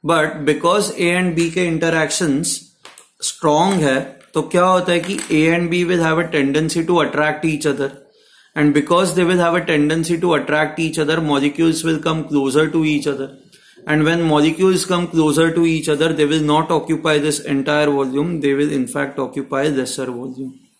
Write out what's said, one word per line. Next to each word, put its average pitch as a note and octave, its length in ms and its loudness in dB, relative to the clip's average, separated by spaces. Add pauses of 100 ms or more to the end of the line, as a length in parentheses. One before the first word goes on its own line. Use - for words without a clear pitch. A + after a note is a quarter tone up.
but D3+ 400 0
because F3 540 2
A F3 120 2 (100)
and F3 180 0
B E3+ 160 0
के F3+ 120 0
इंटरैक्शंस D#3+ 920 -2 (640)
स्ट्रॉन्ग E3 600 0
है, C3+ 180 0 (340)
तो D#3 80 0
क्या F3+ 220 0
होता F3+ 280 2
है E3+ 160 2
कि G3 80 -6
A D#3 260 0 (140)
and F3 160 -2
B F3 180 0
will E3+ 160 2
have D#3+ 120 2
a E3 120 -4
tendency D#3 560 0
to E3+ 140 2
attract D3+ 440 -2
each D#3 220 -2
other, C3+ 240 -2 (640)
and D3 220 4
because F3 400 2
they F3+ 60 2
will F3+ 200 4
have E3+ 160 2
a E3+ 60 -8
tendency E3 580 0
to E3+ 140 2
attract D3+ 480 -2
each D#3 120 -4
other, D#3 220 0
molecules D3+ 640 0
will D#3+ 240 -2
come D#3+ 240 -2
closer C#3 380 2
to D#3+ 140 0 (100)
each C#3+ 120 -2
other, C3+ 240 -4 (560)
and D#3 180 2
when E3 280 2
molecules E3+ 540 2
come F3 220 0
closer D#3+ 460 2
to E3+ 120 2
each D#3+ 240 0
other, D#3 240 0
they D3 120 2
will D3+ 280 0
not D#3+ 160 0
occupy D#3 480 0
this D3 220 -2
entire D3 500 0
volume, C#3 500 -2
they C#3 140 0
will D3 180 0
in C3 140 -2
fact C#3 320 -6
occupy C#3 500 -4
lesser C3 420 -4
volume। C3 480 -12 (220)